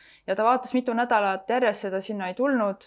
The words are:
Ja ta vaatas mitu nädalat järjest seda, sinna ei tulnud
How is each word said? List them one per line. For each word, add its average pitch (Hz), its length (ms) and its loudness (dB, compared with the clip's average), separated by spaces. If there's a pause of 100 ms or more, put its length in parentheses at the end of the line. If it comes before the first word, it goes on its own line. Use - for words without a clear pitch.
(260)
Ja 196 100 -2
ta 214 80 0
vaatas 247 300 2
mitu 247 180 0
nädalat 208 560 0
järjest 240 320 2
seda, 190 200 -4
sinna 196 280 -6
ei 185 60 -8
tulnud 240 520 0